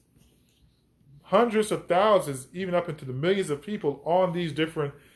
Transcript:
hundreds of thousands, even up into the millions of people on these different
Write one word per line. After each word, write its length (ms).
hundreds 480
of 160
thousands, 640
even 200
up 160
into 160
the 80
millions 380
of 100
people 420
on 300
these 180
different 440